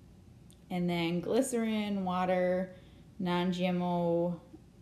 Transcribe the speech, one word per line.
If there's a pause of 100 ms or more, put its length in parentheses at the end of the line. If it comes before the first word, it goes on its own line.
(720)
and
then
glycerin,
water, (440)
non-G
M
O, (420)